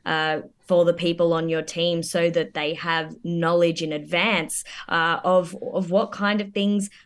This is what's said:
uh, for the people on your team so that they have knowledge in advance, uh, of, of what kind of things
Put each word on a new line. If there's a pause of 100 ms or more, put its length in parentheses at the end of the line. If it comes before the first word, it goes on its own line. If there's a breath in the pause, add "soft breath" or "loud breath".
uh, (260)
for
the
people
on
your
team
so
that
they
have
knowledge
in
advance, (260 loud breath)
uh,
of,
of
what
kind
of
things (160 loud breath)